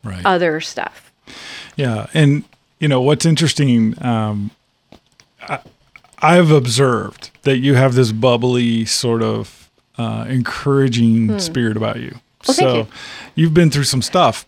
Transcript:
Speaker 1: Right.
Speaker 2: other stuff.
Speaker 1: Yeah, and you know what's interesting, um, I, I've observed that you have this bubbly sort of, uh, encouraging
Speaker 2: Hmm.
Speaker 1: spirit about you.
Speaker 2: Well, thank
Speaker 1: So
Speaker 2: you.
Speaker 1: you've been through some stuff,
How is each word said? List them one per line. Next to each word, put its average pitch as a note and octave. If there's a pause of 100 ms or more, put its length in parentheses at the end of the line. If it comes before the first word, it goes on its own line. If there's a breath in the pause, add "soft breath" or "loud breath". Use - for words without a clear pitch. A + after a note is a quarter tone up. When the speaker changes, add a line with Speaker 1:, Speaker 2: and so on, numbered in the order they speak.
Speaker 1:
Right. F#2
Speaker 2:
other F3
stuff. - (640 loud breath)
Speaker 1:
Yeah, A#2
and D3 (340)
you D#3
know C3
what's C#3+
interesting, C3+
um, G#2+ (960)
I, C#3+ (600)
I've E3+
observed A#2+ (140)
that C3+
you C3+
have C3
this B2
bubbly A#2+
sort A#2
of, A2 (280)
uh, A2+
encouraging A#2+
Speaker 2:
Hmm. G#2+
Speaker 1:
spirit A#2+
about A2
you. B2+ (360)
Speaker 2:
Well, C4+
thank -
Speaker 1:
So B2+
Speaker 2:
you. A2 (480 loud breath)
Speaker 1:
you've D#3+
been E3+
through C#3
some C3
stuff, D3+